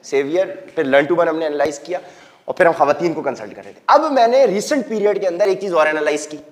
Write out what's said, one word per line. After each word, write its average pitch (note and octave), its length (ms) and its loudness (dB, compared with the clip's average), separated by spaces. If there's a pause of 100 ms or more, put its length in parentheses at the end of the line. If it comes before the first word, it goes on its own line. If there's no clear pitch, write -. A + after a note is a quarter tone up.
Savior, D3+ 720 -4
फिर D#3 100 -2
learn C#3 260 4
to F3 40 2
burn E3 140 2
हमने D#3+ 160 -2
analyze D3 320 -2
किया F3 220 -8 (480)
और - 100 -6
फिर F3+ 100 4
हम E3 60 2
खवातीन D3+ 400 0
को D#3 80 -6
कंसल्ट A2 320 -8
कर G2 100 -18
रहे G2 100 -20
थे। - 40 -20 (120)
अब D4+ 220 4
मैंने B3+ 340 4
recent G#3 440 -2
period G#3 320 0
के F#3+ 60 -2
अंदर F3+ 200 0
एक F#3+ 140 0
चीज़ F#3+ 120 -6
और D#3 140 4
एनालाइज D3+ 380 -2
की। D3 140 -14 (120)